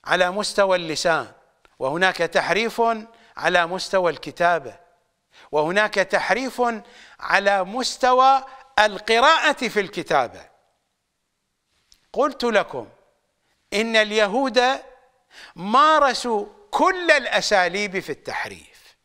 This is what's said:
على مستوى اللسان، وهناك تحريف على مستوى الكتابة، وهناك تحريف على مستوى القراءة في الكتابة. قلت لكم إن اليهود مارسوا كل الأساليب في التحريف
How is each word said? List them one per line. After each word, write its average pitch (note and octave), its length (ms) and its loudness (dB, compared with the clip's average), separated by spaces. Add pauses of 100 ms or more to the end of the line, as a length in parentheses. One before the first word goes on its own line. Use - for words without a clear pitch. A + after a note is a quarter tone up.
على F3+ 260 2
مستوى G3 460 0
اللسان، D#3+ 560 -2 (460)
وهناك E3 380 0
تحريف F#3+ 680 -2 (540)
على F3 300 0
مستوى F3+ 440 -2
الكتابة، D3+ 680 -4 (760)
وهناك F3 420 0
تحريف G3+ 680 -2 (580)
على G3 440 0
مستوى B3+ 800 2 (340)
القراءة A3+ 880 2
في G#3 120 -2
الكتابة. D3+ 680 -2 (1600)
قلت C4 320 -2
لكم F#3 440 -2 (840)
إن A3+ 240 -2
اليهود A3 680 2 (920)
مارسوا A#3+ 880 2 (240)
كل F4 400 0
الأساليب G3+ 880 0
في D#3+ 140 -10
التحريف - 920 -14